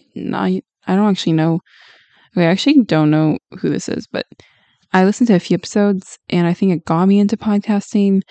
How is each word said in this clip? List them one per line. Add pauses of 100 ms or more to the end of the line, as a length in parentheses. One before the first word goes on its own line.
(160)
Na-,
I
don't
actually
know. (720)
Okay,
I
actually
don't
know (220)
who
this
is,
but (640)
I
listened
to
a
few
episodes, (100)
and
I
think
it
got
me
into
podcasting.